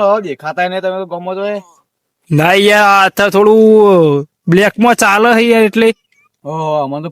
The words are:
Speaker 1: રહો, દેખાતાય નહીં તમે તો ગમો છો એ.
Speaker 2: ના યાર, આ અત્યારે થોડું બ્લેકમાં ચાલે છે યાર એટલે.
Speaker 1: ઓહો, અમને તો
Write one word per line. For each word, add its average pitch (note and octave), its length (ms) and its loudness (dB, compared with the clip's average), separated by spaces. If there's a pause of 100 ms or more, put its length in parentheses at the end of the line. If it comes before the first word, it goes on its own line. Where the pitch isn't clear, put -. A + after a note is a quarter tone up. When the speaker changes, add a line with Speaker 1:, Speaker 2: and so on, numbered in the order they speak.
Speaker 1:
રહો, G#3 200 0
દેખાતાય D#3+ 480 -8
નહીં F#3 140 -8
તમે F#3 200 -6
તો F#3 40 -12
ગમો F3 280 -10
છો G3 120 -8
એ. G#3 100 -6 (760)
Speaker 2:
ના D#3 220 2
યાર, G#3 380 2
આ G3 160 2
અત્યારે G3+ 260 -2
થોડું G3+ 920 2 (220)
બ્લેકમાં G3+ 540 0
ચાલે G#3+ 320 2
છે A3+ 140 0
યાર A3+ 220 2
એટલે. A3+ 180 0 (560)
Speaker 1:
ઓહો, D#3 220 -8 (160)
અમને C#3 200 -8
તો E3 100 -12